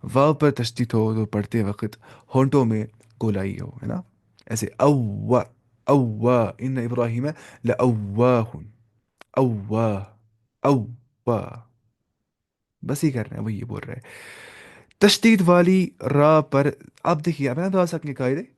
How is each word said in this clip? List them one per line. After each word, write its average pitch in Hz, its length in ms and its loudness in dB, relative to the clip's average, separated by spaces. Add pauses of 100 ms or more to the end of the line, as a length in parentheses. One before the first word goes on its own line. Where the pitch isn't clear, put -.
वाव 135 300 2
पर 147 160 2
तशदीद 120 440 -4
हो 110 200 0
तो 110 120 -2
पढ़ते 104 360 -4
वक्त 104 360 -6 (360)
होंठों 135 300 4
में 110 240 -2 (300)
गोलाई 98 440 -4
हो, - 200 -14
है - 60 -10
ना, 143 160 -8 (460)
ऐसे 113 160 -6 (140)
अव्वा, 117 680 0 (420)
अव्वा, 120 720 0
इन्ना 131 220 -6
इब्राहीम 117 440 -4 (400)
लअव्वाहुन, 113 1040 0 (680)
अव्वा, 107 800 -2 (460)
अव्वा। 120 1040 -4 (1120)
बस 147 200 -6
ये 160 60 4
कर 120 160 -6
रहे - 80 -18
हैं, 110 80 -10
वो 110 60 -6
ये 107 160 -8
बोल 104 160 -12
रहे - 160 -14
हैं। 120 60 -16 (1000)
तशदीद 208 420 6
वाली 175 500 4 (120)
रा 147 360 6
पर, 143 320 0 (340)
आप 170 100 2
देखिए, 147 320 -4
आप 123 80 -4
है 160 60 -4
ना 185 60 -2
दो 185 180 0
सकने 160 280 -8
कायदे 135 420 -4